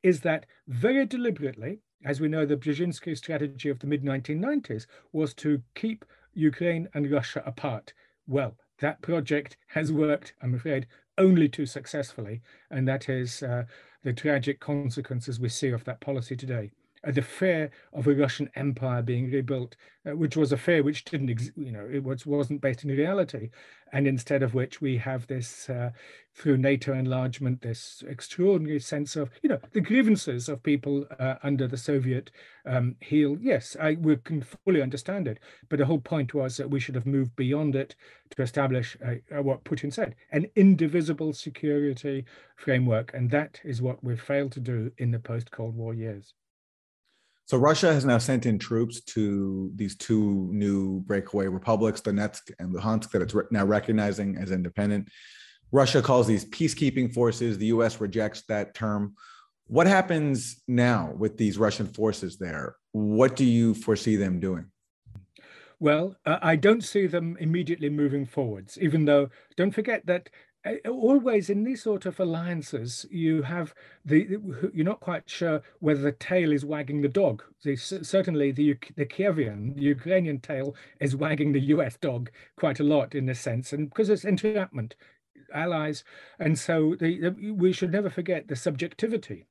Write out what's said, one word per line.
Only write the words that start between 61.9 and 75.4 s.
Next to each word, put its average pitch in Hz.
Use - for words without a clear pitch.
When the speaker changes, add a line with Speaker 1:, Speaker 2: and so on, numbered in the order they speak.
Speaker 2:
there? 78
What 110
do 135
you 117
foresee 107
them 92
doing? 90
Speaker 1:
Well, 160
uh, 160
I 165
don't 208
see 202
them 170
immediately 160
moving 143
forwards, 110
even 156
though, 143
don't 190
forget 220
that, 180
uh, 214
always 240
in 202
these 247
sort 202
of 175
alliances, 165
you 160
have 160
the, 156
the, 190
you're 160
not 202
quite -
sure 160